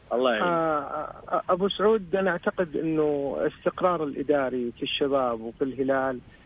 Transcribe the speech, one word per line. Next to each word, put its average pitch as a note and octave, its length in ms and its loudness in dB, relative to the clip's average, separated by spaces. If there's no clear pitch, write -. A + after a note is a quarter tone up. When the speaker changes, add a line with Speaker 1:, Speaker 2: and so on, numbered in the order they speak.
Speaker 1:
الله B2 200 2
يعين. A2 120 0
Speaker 2:
آه، D#3 720 -2
آه، F3+ 160 0
أبو F#3 200 2
سعود، G3 480 2
أنا F#3+ 140 2
أعتقد E3+ 460 -2
إنه D3 600 0
استقرار E3+ 680 0
الإداري C3 720 0
في - 60 -8
الشباب C3 580 0
وفي A2+ 240 -4
الهلال، C3 540 0